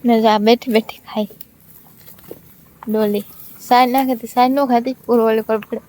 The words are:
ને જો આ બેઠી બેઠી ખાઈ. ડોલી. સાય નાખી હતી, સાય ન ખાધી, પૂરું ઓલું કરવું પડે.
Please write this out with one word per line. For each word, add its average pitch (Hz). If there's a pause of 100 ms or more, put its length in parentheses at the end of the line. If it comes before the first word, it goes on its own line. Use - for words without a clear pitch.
ને 233
જો 226
આ 214
બેઠી 233
બેઠી 220
ખાઈ. - (1600)
ડોલી. 208 (360)
સાય 247
નાખી 262
હતી, 233
સાય 254
ન 277
ખાધી, 247
પૂરું 226
ઓલું 220
કરવું 220
પડે. 220